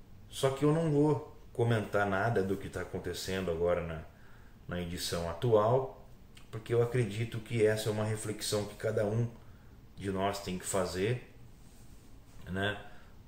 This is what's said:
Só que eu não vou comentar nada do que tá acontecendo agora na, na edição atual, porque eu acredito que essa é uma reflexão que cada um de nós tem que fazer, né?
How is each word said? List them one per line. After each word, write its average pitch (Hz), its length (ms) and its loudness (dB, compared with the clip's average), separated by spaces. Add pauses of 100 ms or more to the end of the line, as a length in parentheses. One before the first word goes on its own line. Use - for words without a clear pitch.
(300)
Só 135 220 2
que 135 120 -2
eu 147 80 6
não 160 200 2
vou 147 440 4 (160)
comentar 104 560 2
nada 98 360 2
do 98 120 0
que 92 140 -8
tá 90 120 -6
acontecendo 90 680 -4
agora 87 320 2
na, 80 220 -6 (640)
na 87 120 -4
edição 87 480 -4
atual, 110 800 2 (440)
porque 113 200 -6
eu 120 120 6
acredito 117 560 0
que 110 260 2
essa 107 240 4
é - 20 0
uma 107 140 0
reflexão 107 600 -2
que - 100 -12
cada 110 320 0
um 117 200 2 (760)
de 95 80 -2
nós 95 300 0
tem 92 180 -4
que - 80 -8
fazer, 95 640 0 (1160)
né? 98 260 -2 (520)